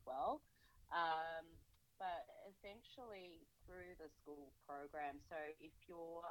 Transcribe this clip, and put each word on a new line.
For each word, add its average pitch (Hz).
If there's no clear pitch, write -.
well. 175
Um, 165
but 180
essentially 202
through 180
the 151
school 143
program, 143
so 165
if 156
you're 170